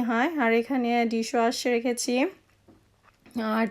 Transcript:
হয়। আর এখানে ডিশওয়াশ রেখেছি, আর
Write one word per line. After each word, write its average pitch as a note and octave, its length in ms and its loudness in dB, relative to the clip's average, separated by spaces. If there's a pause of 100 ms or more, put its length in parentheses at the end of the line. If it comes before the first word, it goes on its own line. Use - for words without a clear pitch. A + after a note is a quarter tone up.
হয়। B3 200 0 (140)
আর A3+ 80 2 (100)
এখানে A#3+ 280 -2 (240)
ডিশওয়াশ A3+ 440 0 (180)
রেখেছি, A#3+ 400 -2 (1400)
আর A3+ 140 2